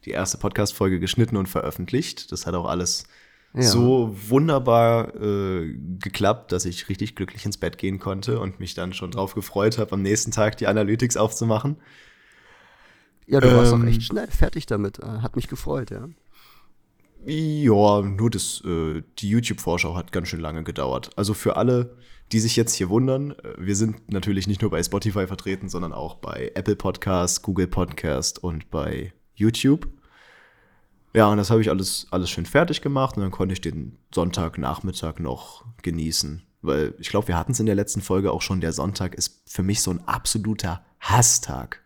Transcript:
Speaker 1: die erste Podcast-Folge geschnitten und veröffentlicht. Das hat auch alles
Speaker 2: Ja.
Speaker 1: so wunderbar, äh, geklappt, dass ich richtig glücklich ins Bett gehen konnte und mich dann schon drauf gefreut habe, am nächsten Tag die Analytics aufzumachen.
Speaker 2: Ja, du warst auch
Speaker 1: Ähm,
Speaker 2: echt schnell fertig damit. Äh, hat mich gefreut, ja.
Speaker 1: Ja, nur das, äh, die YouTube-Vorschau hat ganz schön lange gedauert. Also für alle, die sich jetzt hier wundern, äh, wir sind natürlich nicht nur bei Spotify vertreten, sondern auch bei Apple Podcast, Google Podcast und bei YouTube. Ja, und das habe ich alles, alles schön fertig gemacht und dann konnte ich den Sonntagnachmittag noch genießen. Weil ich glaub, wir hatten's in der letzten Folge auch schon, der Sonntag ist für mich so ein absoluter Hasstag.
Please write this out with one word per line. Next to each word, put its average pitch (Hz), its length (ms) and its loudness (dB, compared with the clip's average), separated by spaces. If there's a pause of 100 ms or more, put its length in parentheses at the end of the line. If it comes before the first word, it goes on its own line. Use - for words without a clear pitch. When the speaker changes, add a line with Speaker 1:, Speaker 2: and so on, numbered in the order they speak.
Speaker 1:
die - 60 -10
erste - 260 -2
Podcast-Folge 98 600 0
geschnitten 110 360 0
und 95 120 0
veröffentlicht. - 840 -4
Das - 140 -8
hat 85 80 -4
auch 87 120 -2
alles 87 400 -2 (480)
Speaker 2:
Ja. 127 100 0
Speaker 1:
so 120 520 4 (140)
wunderbar, 120 920 4
äh, 95 540 -2 (240)
geklappt, 104 540 0
dass 90 100 0
ich - 240 -6
richtig 104 300 -4
glücklich - 280 -8
ins 104 120 -4
Bett 87 200 -4
gehen 98 220 -4
konnte 120 400 -2
und 95 220 -6
mich 87 140 -10
dann 90 180 -6
schon 90 180 -8
drauf 95 240 -4
gefreut 104 420 0
habe, 107 140 -2
am 95 120 -2
nächsten 107 280 2
Tag 107 260 2
die 104 100 0
Analytics 110 500 2
aufzumachen. 110 580 0 (1500)
Speaker 2:
Ja, 139 140 6
du 127 120 10
warst 120 200 10
auch 120 60 6
Speaker 1:
Ähm, 117 80 6
Speaker 2:
echt 117 160 4
schnell - 240 -4
fertig - 380 4
damit. 101 340 -2
Äh, - 60 -14
hat 113 300 -6
mich 120 140 -4
gefreut, 135 420 -6
ja. 107 160 -12 (1160)
Speaker 1:
Ja, 135 760 4
nur 98 280 0
das, - 360 -6
äh, 80 380 -2 (160)
die 104 100 -2
YouTube-Vorschau 87 680 0
hat 87 160 -8
ganz 90 180 -4
schön 82 100 -6
lange 80 240 -6
gedauert. 65 540 -6
Also 101 160 0
für - 220 0
alle, 123 400 2 (360)
die 110 80 4
sich 113 160 2
jetzt 117 180 2
hier 90 160 -2
wundern, 131 420 2
äh, - 260 -14
wir 98 180 -2
sind 110 360 -2
natürlich 95 360 -2
nicht 101 140 0
nur 107 100 0
bei 80 100 0
Spotify 98 460 -2
vertreten, 95 420 -6
sondern 87 240 -6
auch 78 220 -10
bei - 400 -10
Apple 101 200 0
Podcast, 92 680 0
Google 90 240 0
Podcast - 760 -2
und 82 280 -6
bei 76 420 -6 (220)
YouTube. 120 520 2 (1300)
Ja, 110 140 6
und 104 100 4
das 101 140 2
habe 113 100 6
ich 107 80 2
alles, 92 400 -2
alles 90 200 -2
schön 85 160 -6
fertig 170 360 2
gemacht 135 360 -2
und 101 60 -2
dann 95 80 -4
konnte 92 220 -2
ich 90 80 -8
den 78 360 -8 (160)
Sonntagnachmittag 82 1040 -4
noch - 440 -8 (200)
genießen. 80 580 -4 (200)
Weil 73 380 0
ich 85 100 -10
glaub, - 180 0
wir 87 100 0
hatten's 101 220 -2
in 110 60 2
der 104 100 2
letzten 101 260 -2
Folge 95 300 0
auch - 100 -2
schon, 92 200 -2
der 82 120 -2
Sonntag 87 400 -4
ist - 320 -6
für - 180 -4
mich 101 180 0
so 95 100 -2
ein 87 160 -4
absoluter 101 760 -4 (160)
Hasstag. - 880 0